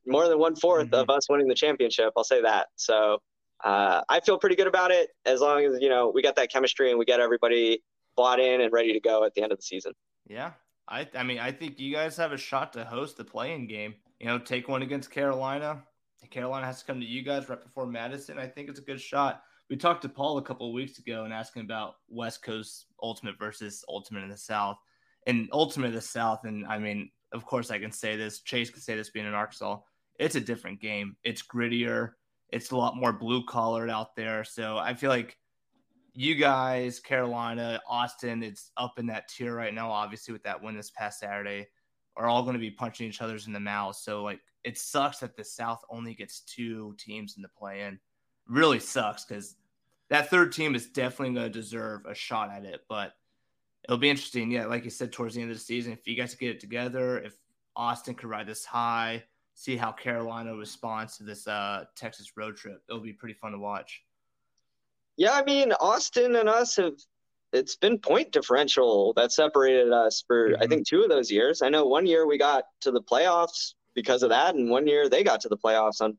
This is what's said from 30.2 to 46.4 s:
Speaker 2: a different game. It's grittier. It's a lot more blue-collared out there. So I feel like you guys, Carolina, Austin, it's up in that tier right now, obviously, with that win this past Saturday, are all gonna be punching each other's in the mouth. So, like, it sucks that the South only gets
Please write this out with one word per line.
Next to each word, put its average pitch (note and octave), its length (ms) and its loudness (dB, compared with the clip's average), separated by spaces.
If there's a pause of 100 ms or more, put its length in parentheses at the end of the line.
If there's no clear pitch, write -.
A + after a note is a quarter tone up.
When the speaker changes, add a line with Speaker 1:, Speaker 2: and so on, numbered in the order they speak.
Speaker 2:
a C3+ 60 -2
different G2+ 400 -10
game. G#2 420 -8
It's A#2 180 -6
grittier. A#2 720 -4 (380)
It's - 220 -8
a B2+ 60 -4
lot A#2+ 180 0
more B2 180 0
blue-collared A#2 760 -2
out A2 260 -8
there. A2 280 -6
So A2 340 -8
I G#2 160 -4
feel C3+ 160 -2
like A#2+ 280 -2 (760)
you C#3+ 220 -2
guys, C3 640 2
Carolina, A#2 920 -4
Austin, A#2+ 540 -4
it's G#2 340 -14
up - 220 -8
in A#2 80 -6
that A2 200 -8
tier A#2+ 280 -10
right A2+ 180 -6
now, A2+ 180 -6
obviously, G#2+ 420 -6
with G#2+ 100 -16
that G2 180 -8
win G#2+ 140 -12
this G#2 160 -14
past G#2 280 -10
Saturday, G2+ 480 -8 (480)
are A#2 120 -2
all A#2+ 160 2
gonna B2 160 -4
be A2+ 100 -8
punching A#2 380 -10
each G#2 160 -14
other's A2 240 -10
in A2 60 -12
the G2+ 60 -10
mouth. G2+ 360 -6
So, G#2 280 -8
like, G2+ 160 -10 (240)
it A2+ 140 -12
sucks C#3+ 420 -4
that A#2+ 160 -12
the A2 80 -16
South A2+ 460 -10
only A#2 240 -12
gets G#2+ 280 -16